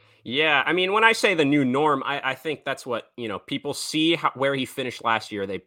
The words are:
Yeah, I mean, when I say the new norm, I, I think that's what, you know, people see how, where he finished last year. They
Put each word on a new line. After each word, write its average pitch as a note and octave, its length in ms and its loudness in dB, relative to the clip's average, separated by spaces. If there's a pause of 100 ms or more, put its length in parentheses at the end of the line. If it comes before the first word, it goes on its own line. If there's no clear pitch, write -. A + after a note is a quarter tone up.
(240)
Yeah, D3+ 420 2
I D3+ 80 2
mean, F#3 180 0
when A3 120 2
I A3+ 80 8
say A3 240 2
the D#3 100 4
new C#3+ 180 4
norm, C3+ 400 2
I, C3+ 280 -4
I - 20 -2
think D3 320 -8
that's C3+ 200 -6
what, A#2 300 -6
you A#2 120 -8
know, G2 120 -6
people C#3 340 -6
see D#3+ 420 0
how, D3+ 180 -2
where C#3 220 0
he C3 100 -2
finished B2+ 380 -8
last A2+ 280 0
year. G2 140 -4
They F#2+ 220 -6